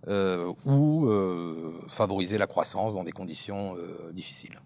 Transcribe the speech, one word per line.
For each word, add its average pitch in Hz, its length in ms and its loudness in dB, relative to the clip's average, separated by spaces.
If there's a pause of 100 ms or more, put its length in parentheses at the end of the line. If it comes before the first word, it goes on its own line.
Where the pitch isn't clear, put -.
euh, 92 460 0 (120)
ou, 147 420 6
euh, 85 800 0
favoriser 98 500 0
la 101 80 4
croissance 98 480 0
dans 92 80 -4
des 85 80 -6
conditions, 95 640 -6
euh, 85 360 -10
difficiles. - 540 -10